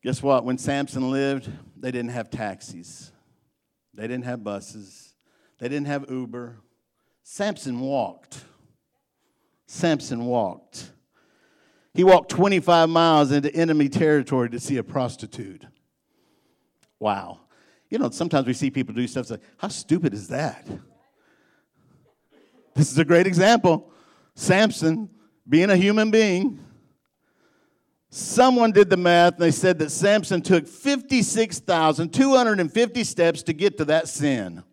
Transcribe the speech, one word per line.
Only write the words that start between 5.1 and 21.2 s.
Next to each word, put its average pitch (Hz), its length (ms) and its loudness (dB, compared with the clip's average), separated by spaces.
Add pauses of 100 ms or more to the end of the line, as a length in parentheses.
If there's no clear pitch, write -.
They 120 100 -10
didn't 143 180 -6
have 143 240 -8
Uber. 120 460 -12 (680)
Samson 151 580 -8
walked. 127 640 -6 (1200)
Samson - 580 -4
walked. - 680 -6 (1000)
He 175 100 0
walked 185 280 6
twenty-five 175 580 2
miles 165 420 4
into 143 240 0
enemy 156 360 0
territory 139 600 0
to 120 80 -10
see 131 200 -6
a 113 40 -4
prostitute. 110 840 -10 (1300)
Wow. 95 420 -6 (500)
You 220 80 -6
know, - 100 -2
sometimes 165 380 -2
we 127 80 -2
see 135 160 -4
people 123 240 -6
do 123 120 -4
stuff, 131 160 -8
it's - 80 -12
like, 107 120 -12 (160)
"How 196 100 -10
stupid 160 460 -4
is 101 140 -14
that?" 139 380 -8 (2000)